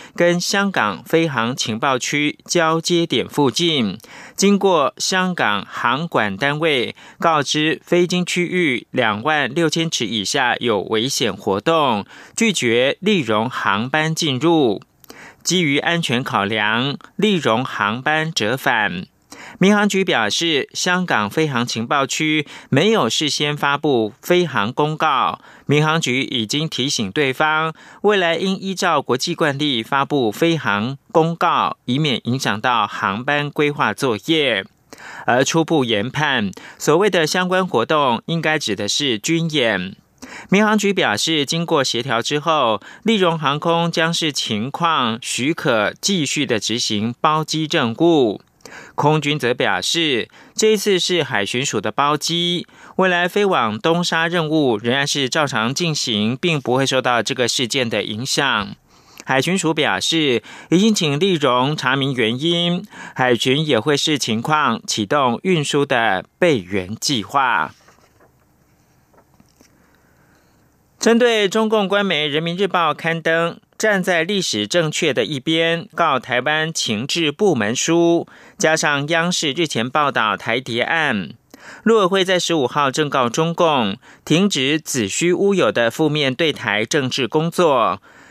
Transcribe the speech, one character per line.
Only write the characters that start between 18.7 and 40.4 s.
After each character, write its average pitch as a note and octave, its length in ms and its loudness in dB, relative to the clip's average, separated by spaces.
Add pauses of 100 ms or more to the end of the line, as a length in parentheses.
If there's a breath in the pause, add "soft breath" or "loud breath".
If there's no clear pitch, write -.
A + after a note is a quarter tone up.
民 G3 180 6
航 G#3 140 2
局 F#3+ 140 0
表 B2 260 0
示， D#3+ 440 0
香 F3+ 300 0
港 A2+ 240 0
飞 D#3+ 200 0
航 B2 180 -2
情 A#2 200 -6
报 C#3 200 0
区 D#3 400 -2 (240 loud breath)
没 F3 220 2
有 E3+ 180 2
事 - 180 -2
先 D3 300 -2
发 D3 180 0
布 B2+ 460 0
飞 F3+ 240 2
航 A#2+ 260 -2
公 D3+ 240 0
告， B2 440 0 (260 loud breath)
民 D3 180 4
航 D#3 160 2
局 C3 220 -2
已 A#2+ 240 -4
经 D3+ 240 -4
提 - 180 -4
醒 G#2 240 -4
对 C#3 220 0
方， D#3 400 0 (280 loud breath)
未 G#3 140 4
来 E3+ 200 2
应 F#3+ 200 -2
依 F#3+ 200 -6
照 E3 260 2
国 B2 160 0
际 E3+ 160 -4
惯 C#3+ 240 0
例 C#3 240 -2
发 C#3 240 0
布 C3 260 0
飞 E3 240 2
航 A#2+ 420 -2 (140)
公 E3 240 2
告， C#3 500 0
以 B2 120 -2
免 C#3+ 280 0
影 B2 120 -2
响 G#2+ 240 -4
到 A#2+ 240 2
航 G#2 380 -4
班 D3 260 -2
规 D3 220 0
划 C3 220 0
作 B2 220 -2 (100)
业。 C3+ 380 0 (600 loud breath)
而 B2 180 4
初 E3 220 2
步 D#3 180 2
研 A2+ 260 -2
判， C3 420 0 (260 loud breath)
所 D3+ 180 2
谓 G3+ 140 4
的 F3 160 2
相 F#3 220 0
关 F#3 200 0
活 A#2 180 0
动 C#3+ 420 2
应 E3 120 -2
该 D#3 200 0
指 G#2+ 160 -4
的 G#2 120 -4
是 B2 300 -2
军 E3 320 -2
演。 A2 460 0 (540 loud breath)